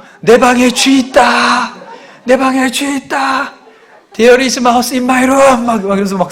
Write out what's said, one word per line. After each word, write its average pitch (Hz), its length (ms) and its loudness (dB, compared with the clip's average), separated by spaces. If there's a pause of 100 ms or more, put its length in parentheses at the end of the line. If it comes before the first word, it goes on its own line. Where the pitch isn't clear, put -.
(200)
내 208 180 4
방에 247 340 2
쥐 269 280 0
있다! 247 720 0 (500)
내 254 140 2
방에 262 340 -2
쥐 277 260 -6
있다! 269 560 -6 (600)
There 247 300 4
is 262 160 -4
mouse 240 340 0
in 254 100 -2
my 254 200 0
room! 262 420 2
막, 240 120 -2
막 196 60 -4
이러면서 196 340 -4
막 180 140 -4